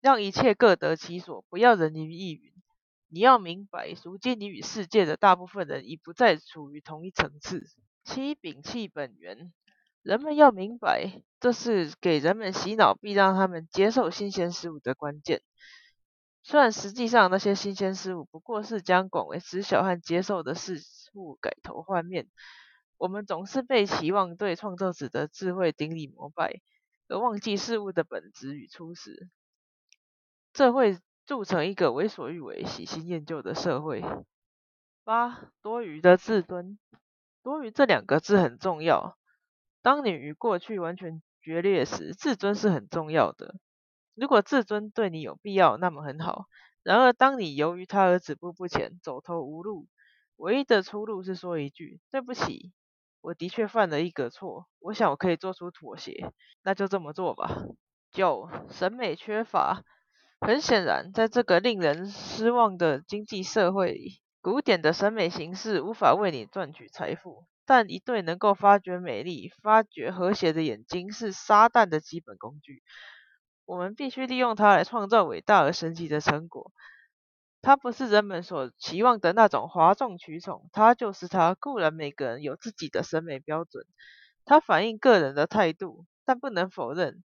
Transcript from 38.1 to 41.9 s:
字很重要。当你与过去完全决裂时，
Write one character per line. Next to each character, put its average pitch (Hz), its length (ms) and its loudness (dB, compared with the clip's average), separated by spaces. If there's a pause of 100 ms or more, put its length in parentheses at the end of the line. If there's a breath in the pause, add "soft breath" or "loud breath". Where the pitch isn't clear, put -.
字 202 200 4
很 127 180 0
重 160 260 -6
要。 143 340 0 (640)
当 277 240 2
你 208 60 0
与 147 220 -10
过 160 260 -2
去 214 180 -10
完 175 200 -6
全 165 260 -14 (180)
决 165 200 -6
裂 180 240 2
时， - 280 -10